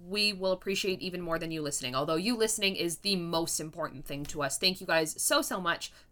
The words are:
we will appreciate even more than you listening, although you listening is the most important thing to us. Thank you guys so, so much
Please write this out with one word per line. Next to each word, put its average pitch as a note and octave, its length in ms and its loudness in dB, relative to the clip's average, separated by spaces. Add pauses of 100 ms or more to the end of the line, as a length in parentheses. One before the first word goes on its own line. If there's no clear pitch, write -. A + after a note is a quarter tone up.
we G#3 260 2
will F#3 200 2
appreciate F#3 480 0
even F3+ 200 -4
more E3 180 -2
than E3 120 -4
you D#3+ 120 -4
listening, C#3 320 -4
although D3+ 220 2
you A3 200 2
listening A3 400 2
is E3+ 220 -2
the G3 180 2
most E3+ 440 0
important D#3 440 -6
thing C#3+ 220 -6
to D3 160 -4
us. C3+ 160 -2
Thank F#3 220 2
you F#3 60 -10
guys D#3+ 360 2
so, D4+ 180 4
so A3 200 -2
much E3+ 320 -2 (200)